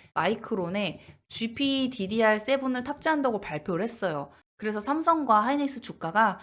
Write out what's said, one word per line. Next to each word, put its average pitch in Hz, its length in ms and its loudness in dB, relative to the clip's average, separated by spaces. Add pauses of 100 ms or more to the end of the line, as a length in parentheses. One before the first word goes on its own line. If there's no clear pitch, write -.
(140)
마이크론의 190 880 -2 (260)
지피디디알 226 1120 0
세븐을 254 460 -2
탑재한다고 277 560 0
발표를 165 420 -4
했어요. 175 460 -4 (300)
그래서 214 220 -4
삼성과 294 600 4
하이닉스 277 400 0
주가가 190 600 0